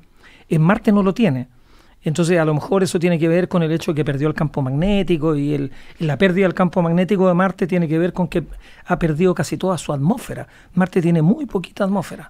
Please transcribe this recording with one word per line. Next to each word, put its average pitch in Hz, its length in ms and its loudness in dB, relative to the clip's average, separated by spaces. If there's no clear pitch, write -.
En 160 120 2
Marte 202 300 2
no 202 100 4
lo 190 120 0
tiene. 135 340 0
Entonces, 170 340 0
a 160 60 2
lo 156 80 2
mejor 185 300 0
eso 185 160 0
tiene 175 180 2
que 160 120 0
ver 175 200 2
con 175 140 0
el 156 80 0
hecho 165 220 -2
de 143 40 -4
que 151 80 -2
perdió 143 220 -2
el 151 80 0
campo 151 260 -4
magnético 160 760 0
y 143 180 -2
el, 139 160 -4
y 175 40 -2
la 147 140 -2
pérdida 190 280 2
del 170 80 0
campo 180 280 0
magnético 180 460 2
de 180 60 4
Marte 180 340 0
tiene 175 180 0
que 156 100 -2
ver 170 160 0
con 180 140 -2
que 170 160 -4
ha 180 120 -2
perdido 170 380 2
casi 156 200 -4
toda 180 220 -2
su - 140 -6
atmósfera. 139 560 -2
Marte 185 260 0
tiene 165 220 2
muy 247 240 2
poquita - 380 -6
atmósfera. 190 460 -4